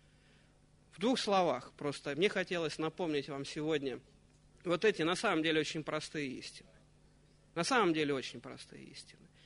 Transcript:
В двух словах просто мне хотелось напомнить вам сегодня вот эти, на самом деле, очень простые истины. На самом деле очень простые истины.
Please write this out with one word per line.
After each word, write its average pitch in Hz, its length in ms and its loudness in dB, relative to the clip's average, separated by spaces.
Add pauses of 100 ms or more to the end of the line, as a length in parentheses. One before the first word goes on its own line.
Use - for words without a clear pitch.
(920)
В - 80 -18
двух 233 180 4
словах 175 580 2
просто 143 400 -4
мне 190 140 4
хотелось 175 480 -2
напомнить 160 520 -2
вам 139 160 -6
сегодня 143 540 -2 (640)
вот 175 220 2
эти, 185 160 4
на 170 140 2
самом 180 260 2
деле, 156 200 2
очень 147 220 -4
простые 151 500 -6
истины. - 360 -14 (840)
На 170 80 0
самом 196 300 4
деле 147 200 2
очень 123 280 -6
простые 131 440 -16
истины. - 360 -20 (240)